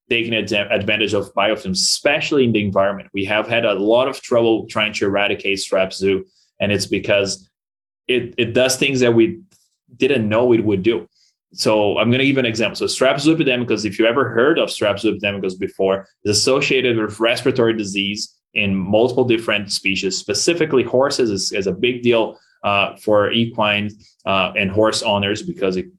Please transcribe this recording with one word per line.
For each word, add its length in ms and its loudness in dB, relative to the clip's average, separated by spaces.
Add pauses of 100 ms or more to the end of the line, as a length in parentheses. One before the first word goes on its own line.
taking 260 -2
ad-, 180 -2
advantage 600 0
of 200 -4
biofilms, 380 -2
especially 720 0
in 80 2
the 120 2
environment. 480 -2
We 140 -4
have 220 -2
had 160 0
a 100 2
lot 340 2
of 120 -8
trouble 460 2
trying 280 -2
to 120 -2
eradicate 520 0
Strep 340 -2
zoo, 320 0 (340)
and 140 -2
it's 140 -2
because 640 -2 (600)
it, 300 -2
it 160 -2
does 220 2
things 240 -2
that 140 4
we 260 2 (560)
didn't 320 0
know 240 4
it 120 4
would 180 2
do. 260 0 (440)
So 460 0
I'm 120 2
gonna 140 2
give 140 2
an 80 0
example. 300 -2
So 80 -4
Strep 320 2
zooepidemicus, 680 0
if 140 -4
you 80 4
ever 220 2
heard 300 2
of 100 0
Strep 280 0
zooepidemicus 640 -4
before, 480 -2 (180)
is 120 0
associated 600 2
with 220 -4
respiratory 580 2
disease 600 -6 (180)
in 200 -2
multiple 500 2
different 480 -2
species. 440 -4
Specifically, 680 0
horses 480 0
is, 220 -4
is 140 -4
a 60 0
big 300 -2
deal, 360 0 (240)
uh, 340 -2
for 340 0
equine, 600 0 (360)
uh, 300 0
and 140 0
horse 320 2
owners 400 -2
because 340 -4
it, 100 -6 (120)